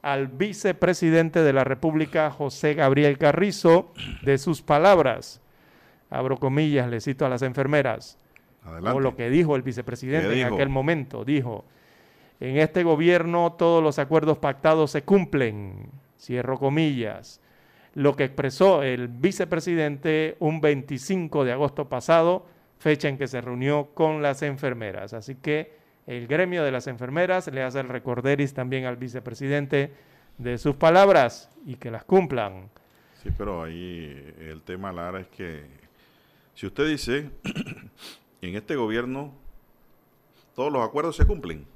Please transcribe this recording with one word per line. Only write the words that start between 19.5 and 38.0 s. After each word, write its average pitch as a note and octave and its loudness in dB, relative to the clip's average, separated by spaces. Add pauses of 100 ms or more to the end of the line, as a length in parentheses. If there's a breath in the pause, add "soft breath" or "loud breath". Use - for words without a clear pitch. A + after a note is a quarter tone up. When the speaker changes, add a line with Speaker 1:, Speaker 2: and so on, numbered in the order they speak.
Speaker 1:
un D#3+ -2
veinticinco D3+ -2
de B2 0
agosto C#3 -2
pasado, E3 2 (320 soft breath)
fecha D3+ 0
en C#3 -6
que C#3 -4
se B2 -8
reunió C3 -2
con D#3 0
las C#3 -2
enfermeras. A#2+ -6
Así A#2 -12
que D3+ -6 (320 soft breath)
el A#2+ -10
gremio F3 0
de C3+ 0
las B2+ -6
enfermeras D3+ -2
le C3 -6
hace C3 -6
el C3 -8
recorderis C3 -2
también C3 -6
al B2 -6
vicepresidente C3+ -4 (460 soft breath)
de B2 -6
sus C#3 0
palabras E3+ 6 (160)
y B2+ -12
que B2 -14
las A2+ -10
cumplan. A2+ 0 (520 soft breath)
Speaker 2:
Sí, - -12
pero G2 -6
ahí D#2+ -14
el D#2+ -16
tema, F#2 -10
Lara, F2+ -10
es F#2 -16
que D#2+ -14 (880 soft breath)
si - -12
usted C#3+ -2
dice, C#3+ -4 (140)
<clears throat> - -14